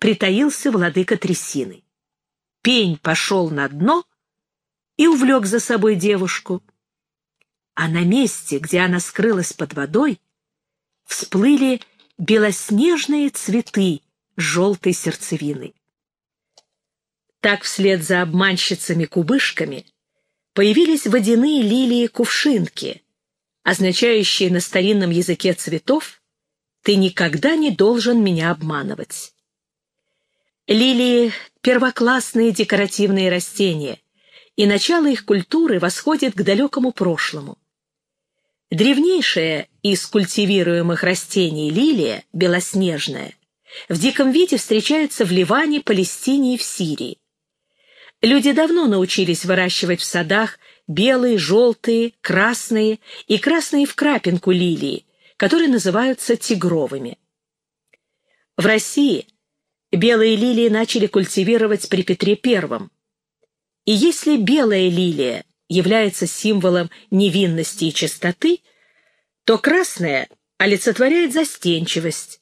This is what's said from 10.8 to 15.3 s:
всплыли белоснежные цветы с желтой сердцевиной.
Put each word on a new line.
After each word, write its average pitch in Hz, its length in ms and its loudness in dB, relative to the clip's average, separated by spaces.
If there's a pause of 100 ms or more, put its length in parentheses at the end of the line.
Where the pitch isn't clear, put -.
всплыли 254 760 2 (380)
белоснежные 233 1120 0
цветы 190 680 -2 (360)
с 170 60 -6
желтой 180 500 0
сердцевиной. 147 840 -8 (1700)